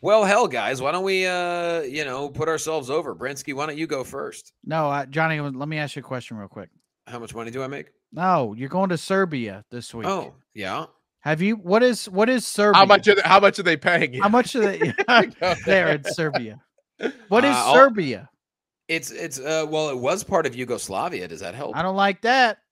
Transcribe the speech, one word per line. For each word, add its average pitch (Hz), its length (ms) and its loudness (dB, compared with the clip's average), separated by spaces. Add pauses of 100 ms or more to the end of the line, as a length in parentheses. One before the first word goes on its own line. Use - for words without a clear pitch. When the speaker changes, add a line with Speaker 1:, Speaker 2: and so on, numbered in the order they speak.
Speaker 1:
Well, 208 220 4
hell, 202 240 4
guys, 123 340 -4
why 135 100 0
don't 185 120 -4
we, 190 220 0
uh, 175 560 -2
you 143 220 -6
know, 139 240 -6
put 139 200 -4
ourselves 156 420 -4
over? 147 240 -4
Brensky, 135 400 -8
why 143 120 -6
don't 151 120 -8
you 160 80 -6
go 143 180 -4
first? - 480 -12 (120)
Speaker 2:
No, 156 260 -2
uh, 143 160 -4
Johnny, 160 340 0
let 143 280 -6
me 156 100 -6
ask 147 180 -6
you 147 40 -12
a - 20 -16
question 123 340 -10
real 101 120 -14
quick. 95 200 -16 (380)
Speaker 1:
How 123 140 -14
much 113 140 -16
money 113 180 -10
do 131 100 -8
I 131 60 -8
make? 143 180 -14 (260)
Speaker 2:
No, 160 400 0
you're 123 160 -8
going 185 220 0
to 170 80 -2
Serbia 139 720 -4
this 120 240 -14
week. 117 140 -8
Speaker 1:
Oh, 185 260 -6 (200)
yeah. 107 320 -6 (340)
Speaker 2:
Have 156 200 -2
you, 208 140 0
what 208 300 2
is, 240 260 0
what 202 180 2
is 254 160 0
Serbia? 208 360 6
Speaker 3:
How 196 40 12
much 202 220 6
are 202 80 8
they, 196 100 0
how 175 140 8
much 196 220 4
are - 20 -4
they 175 140 2
paying 165 360 0
you? 131 100 -6
Speaker 2:
How 202 60 4
much 240 280 2
are 247 40 -2
they 202 180 0
Speaker 3:
<laughs> 262 300 -2
Go - 0 -
Speaker 2:
<laughs> 190 460 4 (100)
there 190 260 4
in 151 100 -2
Speaker 3:
ahead. 139 80 -10
Speaker 2:
Serbia? 139 520 -4 (680)
What 233 160 4
is 277 100 4
Speaker 1:
Uh, 247 100 2
I'll 254 100 4
Speaker 2:
Serbia? 202 540 4 (600)
Speaker 1:
It's, 165 240 -4
it's, 139 260 -10
uh, 156 300 -2
well, 156 220 -2
it 131 80 -4
was 147 260 -2
part 170 220 0
of 120 100 -6
Yugoslavia. 117 720 -6
Does 80 120 -14
that 92 140 -10
help? 131 220 -10
Speaker 2:
I 156 60 -4
don't 190 140 -2
like 196 260 0
that. 240 360 2 (140)